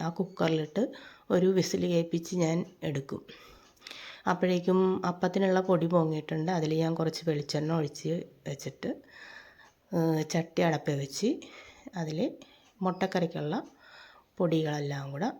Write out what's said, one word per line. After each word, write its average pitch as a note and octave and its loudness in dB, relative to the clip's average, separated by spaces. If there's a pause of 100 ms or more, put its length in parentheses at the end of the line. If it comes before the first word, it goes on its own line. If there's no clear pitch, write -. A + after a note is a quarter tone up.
ആ E3 -2
കുക്കറിലിട്ട് E3 0 (460)
ഒരു F3+ 4
വിസിൽ F3+ 2
കേൾപ്പിച്ച് E3+ 0
ഞാൻ E3 2 (260)
എടുക്കും. C#3 -4 (1080)
അപ്പോഴേക്കും F3+ 4 (280)
അപ്പത്തിനുള്ള F#3 2
പൊടി F3 4
പൊങ്ങിയിട്ടുണ്ട്. D#3+ 2
അതിൽ D#3 0
ഞാൻ D#3+ 2
കുറച്ച് E3 -2
വെളിച്ചെണ്ണ D3+ 0
ഒഴിച്ച് D#3 -2 (320)
വെച്ചിട്ട്, - -8 (1000)
ഏ, F3 0 (260)
ചട്ടി E3+ -2
അടപ്പിൽ D3+ 2
വെച്ച് C#3 -2 (680)
അതിൽ D#3 -2 (600)
മുട്ടക്കറിക്കുള്ള F3 0 (800)
പൊടികളെല്ലാം D3 0
കൂടെ, D3 -2 (120)